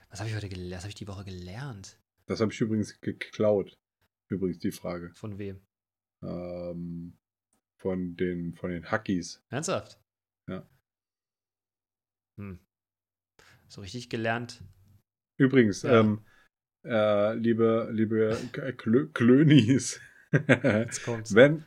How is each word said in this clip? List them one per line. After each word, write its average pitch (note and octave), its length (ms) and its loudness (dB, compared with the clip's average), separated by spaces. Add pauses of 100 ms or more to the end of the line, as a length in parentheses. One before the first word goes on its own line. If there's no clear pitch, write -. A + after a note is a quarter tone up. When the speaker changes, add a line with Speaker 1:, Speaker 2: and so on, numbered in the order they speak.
Speaker 1:
Was G#2 100 -18
hab G#2+ 80 -8
ich A2 80 -8
heute G#2 140 -8
gele-, F#2 260 -12
was F2 80 -14
hab G#2 60 -14
ich G2 60 -16
die G2 120 -14
Woche G2 160 -14
gelernt? F#2+ 720 -16 (280)
Speaker 2:
Das F#2+ 160 -6
hab G#2 100 0
ich - 80 -14
übrigens G#2+ 400 -4
geklaut. - 800 -2 (520)
Übrigens F#2 300 -4
die G2+ 120 -4
Frage. F2 440 -12
Speaker 1:
Von G#2 220 -14
wem? G2 240 -14 (640)
Speaker 2:
Ähm, F2 920 -10 (640)
von F2+ 360 -6
den, F2 400 -4
von F2+ 160 -10
den E2+ 180 -10
Hackies. G2 600 -6
Speaker 1:
Ernsthaft? C3+ 520 -8 (480)
Speaker 2:
Ja. - 180 -12 (1700)
Speaker 1:
Hm. G2 200 -14 (1080)
So - 140 -20
richtig A#2+ 280 -14
gelernt. A#2 540 -4 (720)
Speaker 2:
Übrigens, B2+ 460 4
Speaker 1:
Ja. A#2+ 160 6
Speaker 2:
ähm, G#2+ 260 2 (600)
äh, G#2+ 500 2
liebe, A2+ 560 2
liebe A2 460 0 (140)
K-, C#3 200 -8
Klö-, B2 400 0
Klönis, C3 880 6 (320)
<laughs> - 0 -
Speaker 1:
Jetzt A#2 720 0
kommt's. A2+ 320 -6
Speaker 2:
wenn D3 320 8